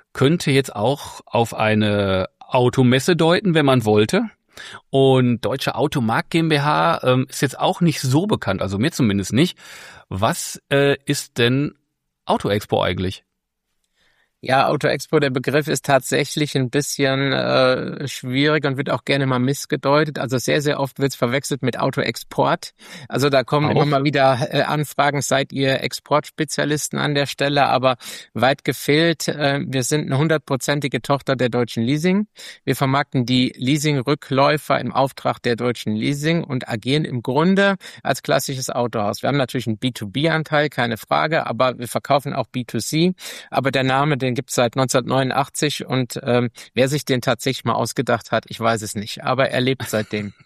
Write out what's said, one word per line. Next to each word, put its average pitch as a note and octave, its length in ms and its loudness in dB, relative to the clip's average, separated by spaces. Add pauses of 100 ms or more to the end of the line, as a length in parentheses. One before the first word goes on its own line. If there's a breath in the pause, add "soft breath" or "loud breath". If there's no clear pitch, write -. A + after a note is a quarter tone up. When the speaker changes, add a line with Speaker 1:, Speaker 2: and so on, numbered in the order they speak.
(120)
Speaker 1:
könnte D3+ 380 2
jetzt C3+ 260 0
auch A#2+ 480 -2
auf A#2 300 0
eine G#2 760 2 (120)
Automesse B2+ 760 2
deuten, E3 380 2
wenn D#3+ 100 4
man C3 220 4
wollte. A2 420 4 (600 loud breath)
Und C3 500 4
Deutsche B2+ 340 -4
Automarkt A#2+ 560 0
G E3+ 80 0
M E3 100 2
B D3+ 120 2
H, D#3 420 0
ähm, B2+ 260 2
ist - 140 -6
jetzt C3 160 -2
auch D#3+ 220 0
nicht E3+ 200 2
so C#3+ 280 2
bekannt, G2 340 -2
also F#2+ 160 -2
mir C#3 140 0
zumindest G2+ 400 0
nicht. D3+ 260 2 (500 loud breath)
Was, - 640 -4
äh, C#3 260 4 (100)
ist - 320 -4
denn B2+ 360 2 (500)
Auto F#3 260 0
Expo G#2 300 0
eigentlich? F#2 440 -2 (1200)
Speaker 2:
Ja, C3 220 2
Auto C#3+ 200 0
Expo, C#3+ 320 0
der C#3 100 2
Begriff C3+ 380 0
ist C#3+ 180 -4
tatsächlich C#3 680 0
ein C3 140 0
bisschen, C3+ 640 0
äh, B2+ 760 0
schwierig C#3+ 600 0
und C3+ 100 -2
wird C#3 140 -4
auch - 160 -4
gerne C#3 180 0
mal C3 140 2
missgedeutet. C#3+ 800 0
Also C3 180 -2
sehr, D3 240 0
sehr C#3+ 200 -2
oft C3+ 180 -4
wird's C3+ 180 -2
verwechselt C3+ 460 -2
mit B2+ 160 -2
Auto C3+ 240 -2
Export. - 720 -2 (340 loud breath)
Also C3 220 0
da C3+ 120 4
kommen D3 260 0
Speaker 1:
Auch. - 20 0
Speaker 2:
immer D3+ 160 2
mal C#3 180 2
wieder, C3+ 480 2
äh, D3 80 2
Anfragen, C#3+ 640 0
seid C3+ 320 -2
ihr C3+ 280 0
Exportspezialisten - 1160 -2
an C#3+ 160 0
der C#3+ 100 0
Stelle, C#3 440 0
aber B2+ 280 2 (380 loud breath)
weit B2 300 2
gefehlt. D#3 640 0
Äh, C#3+ 380 0
wir C3 160 -2
sind D3+ 220 0
eine C3+ 140 -2
hundertprozentige C#3+ 840 0
Tochter C#3 360 -2
der B2 120 0
Deutschen A#2+ 340 -2
Leasing. E3+ 440 0 (380 loud breath)
Wir C3+ 120 0
vermarkten C3+ 480 0
die B2+ 320 2
Leasing-Rückläufer C#3+ 1200 0
im A#2+ 140 -4
Auftrag C3 480 -2
der A#2+ 160 0
Deutschen A2+ 400 -4
Leasing C#3+ 480 -2
und C3 240 -6
agieren C3 380 -2
im B2 160 -6
Grunde F#3+ 540 2 (260 loud breath)
als - 200 -2
klassisches C#3 460 -2
Autohaus. A2+ 540 -2
Wir B2+ 60 0
haben C3+ 100 2
natürlich B2+ 300 -2
einen A2 100 -4
B B2+ 120 -2
two A2+ 180 -8
B-Anteil, D3+ 600 0
keine A#2 300 -2
Frage, D3+ 480 -2
aber B2 320 -2
wir A#2+ 100 -8
verkaufen C3+ 460 -2
auch B2 140 -4
B B2+ 160 -6
two A#2 160 -6
C. E3 340 0 (340 loud breath)
Aber C3+ 220 0
der C3 140 0
Name, C3+ 340 2
den B2+ 160 -2
gibt's - 220 -6
seit A#2+ 180 2
neunzehnhundertneunundachtzig C3 1120 0
und, B2+ 380 -2
ähm, A#2+ 260 2 (240 loud breath)
wer B2+ 140 4
sich C#3 160 -2
den B2 160 0
tatsächlich - 440 -2
mal A2+ 100 0
ausgedacht A#2 580 -2
hat, A2+ 160 0
ich - 100 -12
weiß A2+ 240 0
es G#2+ 140 -10
nicht, G#2 260 -8
aber C3 280 0
er B2 100 -2
lebt B2+ 280 -2
seitdem. G#2 460 -4 (120)